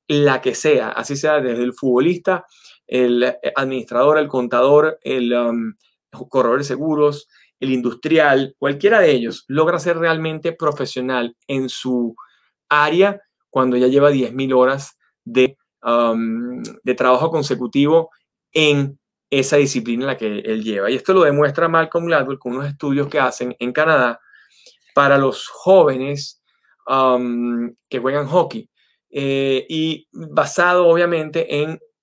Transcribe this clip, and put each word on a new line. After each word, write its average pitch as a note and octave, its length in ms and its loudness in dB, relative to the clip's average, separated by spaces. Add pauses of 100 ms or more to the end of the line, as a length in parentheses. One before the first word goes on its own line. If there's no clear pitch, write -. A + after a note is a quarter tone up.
la C#3+ 340 2
que B2 140 -2
sea, C3 340 0
así A2+ 260 -8
sea D3+ 240 0
desde B2 240 -2
el B2 100 -4
futbolista, E3+ 720 0 (420)
el, B2 360 0
eh, B2 160 -2 (160)
administrador, C3+ 600 0
el D3+ 100 0
contador, C#3 760 2
el, B2+ 300 -2
um, A#2 420 -2 (540)
corredor B2+ 300 2
de C#3+ 40 -4
seguros, D3 640 -2 (320)
el C3+ 120 -4
industrial, C3+ 840 0
cualquiera D3 420 2
de E3+ 120 6
ellos A#2 360 -2
logra D#3+ 320 0
ser E3+ 180 -2
realmente D#3+ 560 -2
profesional B2+ 840 -4 (120)
en C3+ 220 -4
su B2 460 -4 (540)
área E3+ 520 2 (280)
cuando B2+ 280 0
ya B2+ 100 4
lleva C#3 220 4
diez C3 240 0
mil C3 200 -2
horas C3 440 0 (260)
de, B2+ 340 2 (260)
um, A#2 760 -2
de A#2 340 -6
trabajo B2+ 340 2
consecutivo C#3+ 800 0 (420)
en C#3+ 480 0 (300)
esa C#3 280 0
disciplina B2 460 0
en C3+ 40 -4
la C3 100 -6
que G#2 220 -6
él A2 240 -6
lleva. G#2 280 -2
Y C3 40 0
esto D#3 180 -2
lo F#3 100 4
demuestra C#3+ 440 2
Malcolm E3 380 0
Gladwell C#3+ 320 -2
con - 160 -8
unos C3+ 140 -6
estudios C#3+ 400 -2
que D3 120 -2
hacen B2 380 -2
en B2 140 -4
Canadá C3+ 480 2 (760)
para C#3 240 4
los C3+ 300 -2
jóvenes, C#3+ 960 2 (440)
um, A#2+ 840 0 (160)
que C3+ 80 -6
juegan C3+ 300 -2
hockey. D3+ 420 -2 (400)
Eh, C3+ 580 -2
y D#3+ 440 -6
basado, E3 760 0
obviamente, E3 720 0
en D#3+ 180 -6 (240)